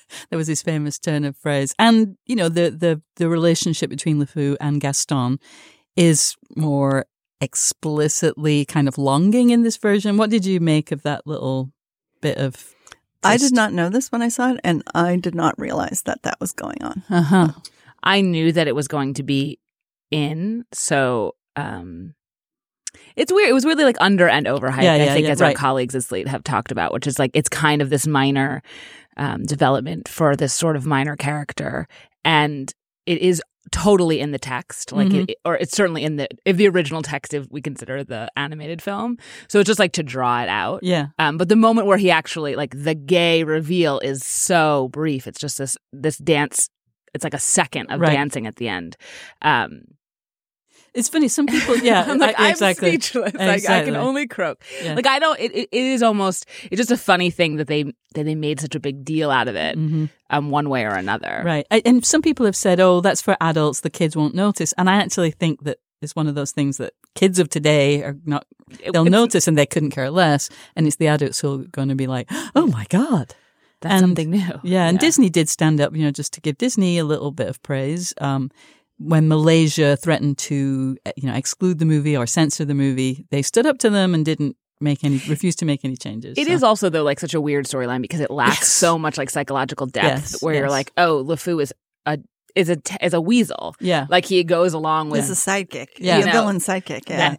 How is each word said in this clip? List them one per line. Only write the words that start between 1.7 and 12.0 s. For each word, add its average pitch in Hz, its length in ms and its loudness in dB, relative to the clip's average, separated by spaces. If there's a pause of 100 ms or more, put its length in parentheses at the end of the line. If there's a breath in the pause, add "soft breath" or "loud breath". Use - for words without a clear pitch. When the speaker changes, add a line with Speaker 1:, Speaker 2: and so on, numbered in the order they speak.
Speaker 1:
And, 220 380 4 (100)
you 240 80 -2
know, 175 140 0
the, 170 200 2
the, 160 320 -2 (140)
the 170 140 0
relationship 165 600 0
between 147 340 -2
LeFou 139 360 -2
and 147 220 -2
Gaston 135 580 -2 (560 soft breath)
is 170 400 4 (200)
more 139 500 0 (340)
explicitly 151 1300 0
kind 143 220 0
of 131 100 -4
longing 185 520 4
in 233 140 4
this 226 140 0
version. 202 400 2
What 214 120 4
did 214 160 2
you 190 140 0
make 156 320 2
of 143 120 -6
that 147 240 -6
little 131 440 -4 (500)